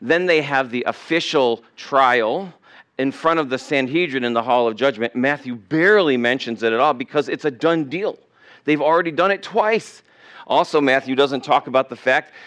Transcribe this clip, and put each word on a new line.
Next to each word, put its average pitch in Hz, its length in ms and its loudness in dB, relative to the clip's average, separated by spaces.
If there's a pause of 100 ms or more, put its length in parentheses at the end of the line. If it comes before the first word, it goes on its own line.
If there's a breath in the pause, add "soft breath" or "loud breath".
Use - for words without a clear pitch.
then 165 260 0
they 160 160 2
have 135 280 -2
the 123 160 -4
official 135 760 -2 (140)
trial 131 760 0 (460 loud breath)
in 135 140 -2
front 165 260 0
of 143 120 -2
the 127 80 -2
Sanhedrin 135 680 -2
in 120 80 -2
the 117 100 0
Hall 120 240 2
of 113 100 -2
Judgment. 117 380 -2
Matthew 131 400 -2
barely 160 640 2
mentions 120 460 -2
it 113 100 2
at 113 80 0
all 147 140 2
because 131 340 -4
it's 151 160 -6
a 151 60 -2
done 156 340 0
deal. 165 340 -6 (460 soft breath)
They've 147 160 0
already 165 300 2
done 165 200 0
it 196 120 -4
twice. 214 600 -2 (440 loud breath)
Also, 160 340 2
Matthew 131 340 2
doesn't 135 280 2
talk 143 240 0
about 131 240 0
the 120 60 -12
fact 131 360 0 (140 loud breath)